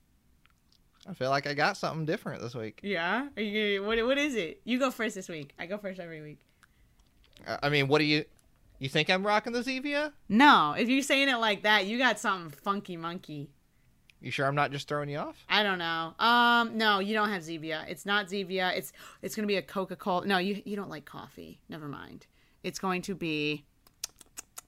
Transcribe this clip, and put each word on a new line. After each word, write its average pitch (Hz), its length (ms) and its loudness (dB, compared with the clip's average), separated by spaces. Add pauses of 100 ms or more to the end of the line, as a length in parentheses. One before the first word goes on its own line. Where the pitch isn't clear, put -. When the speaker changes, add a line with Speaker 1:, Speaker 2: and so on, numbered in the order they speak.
(1080)
Speaker 1:
I 190 60 -10
feel 131 160 -2
like 139 160 0
I 147 80 -2
got 165 240 2
something 160 260 -4
different 160 380 -4
this 117 120 -8
week. 110 280 -8
Speaker 2:
Yeah? 196 540 -2
Are 202 60 -6
you 208 380 0
gonna, 202 80 -4
what, 226 180 2
what 269 120 2
is 285 160 0
it? 175 300 -4
You 247 140 0
go 262 120 2
first 220 240 -4
this 185 140 -10
week. 151 300 -10
I 170 80 -8
go 196 120 -6
first 190 220 -8
every 165 200 -12
week. 151 200 -16 (1040)
Speaker 1:
Uh, 113 160 -4
I 143 80 2
mean, 139 180 4
what 151 100 6
do 156 60 4
you, 151 220 2 (520)
you 135 120 -6
think 156 180 2
I'm 190 180 2
rocking 214 280 2
the 247 60 0
Zevia? 285 520 -2 (160)
Speaker 2:
No. 208 480 8
If 220 140 0
you're 269 120 2
saying 277 280 4
it 247 80 2
like 208 240 0
that, 208 240 4
you 220 100 -2
got 247 220 2
something 185 320 -2
funky 196 480 -4
monkey. 165 500 -8 (720)
Speaker 1:
You 127 100 -8
sure 139 160 -2
I'm 139 100 0
not 143 160 2
just 139 160 -8
throwing 147 200 -4
you 143 100 -6
off? 285 300 -10
Speaker 2:
I 208 140 4
don't 190 160 0
know. 165 400 -2
Um, 240 580 6
no, 214 220 4
you 202 160 -2
don't 214 160 2
have 185 120 -4
Zevia. 156 460 -6
It's 175 160 -10
not 202 220 0
Zevia. 185 500 0
It's, 156 160 -6 (300)
it's - 120 -8
gonna 214 140 -2
be 202 80 2
a 175 60 0
Coca-Cola. 185 640 -2
No, 202 120 2
you, 196 280 -2
you 202 100 -6
don't 196 140 -8
like 151 160 -14
coffee. - 520 -16 (120)
Never 151 180 -12
mind. - 380 -14 (380)
It's 180 160 -8
going 185 220 -2
to 196 120 -8
be 151 500 -2 (1040)